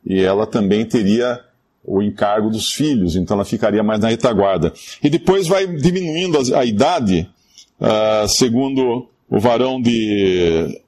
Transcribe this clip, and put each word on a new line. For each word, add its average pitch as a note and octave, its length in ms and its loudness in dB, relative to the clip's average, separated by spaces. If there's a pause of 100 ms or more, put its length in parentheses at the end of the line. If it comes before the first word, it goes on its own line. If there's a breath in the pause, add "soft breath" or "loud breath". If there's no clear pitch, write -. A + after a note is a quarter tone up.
e F#2+ 160 0
ela G2 240 2
também G#2+ 400 0
teria A#2+ 540 0 (440)
o G2 200 -2
encargo G#2 460 -2
dos G#2+ 220 -4
filhos, A2 440 0
então F#2 200 -2
ela G2+ 100 -2
ficaria G#2+ 380 0
mais G#2+ 160 0
na A2+ 100 0
retaguarda. G2 640 0 (320 loud breath)
E D3 60 2
depois F#3 380 0
vai F#3+ 200 0
diminuindo F3 720 -2
a, C3 220 0
a B2+ 60 2
idade, A2 640 0 (520 soft breath)
ah, G#2+ 480 2
segundo B2+ 800 0 (200)
o - 120 0
varão B2 420 2
de F#2+ 1080 0